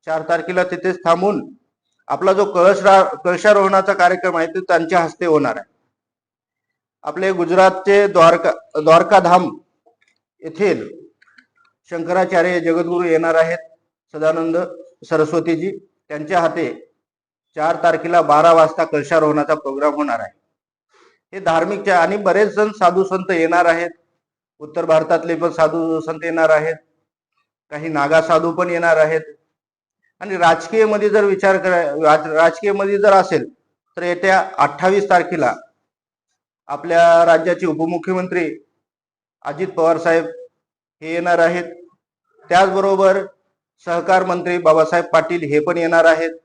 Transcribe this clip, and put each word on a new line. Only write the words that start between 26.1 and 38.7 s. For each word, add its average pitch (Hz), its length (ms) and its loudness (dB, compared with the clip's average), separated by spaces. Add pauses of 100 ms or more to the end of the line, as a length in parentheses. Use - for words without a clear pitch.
येणार 165 260 0
आहेत, 160 260 0 (960)
काही 151 180 -12
नागा 151 340 2
साधू 165 300 0
पण 175 180 -4
येणार 170 280 0
आहेत 156 240 0 (1000)
आणि 190 180 -8
राजकीयमध्ये 208 720 0
जर 202 140 2
विचार 190 340 0
करा-, 170 460 -2
राज-, 156 280 2
राजकीयमध्ये 196 680 0
जर 202 160 4
असेल 180 400 0 (440)
तर 175 60 -10
येत्या 180 540 0
अठ्ठावीस 190 520 0
तारखेला 143 460 0 (1120)
आपल्या 170 580 2
राज्याचे 170 400 0
उपमुख्यमंत्री 175 920 -4 (840)